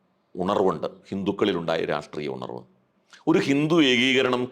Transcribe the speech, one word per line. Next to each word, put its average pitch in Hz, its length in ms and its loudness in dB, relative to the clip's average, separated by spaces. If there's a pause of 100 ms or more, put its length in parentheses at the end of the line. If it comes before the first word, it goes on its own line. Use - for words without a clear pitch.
(440)
ഉണർവുണ്ട്, 92 440 0 (220)
ഹിന്ദുക്കളിലുണ്ടായ 92 720 -2 (120)
രാഷ്ട്രീയ 73 420 -8
ഉണർവ്. 62 260 -12 (680)
ഒരു 160 180 4
ഹിന്ദു 151 300 2 (140)
ഏകീകരണം 127 600 2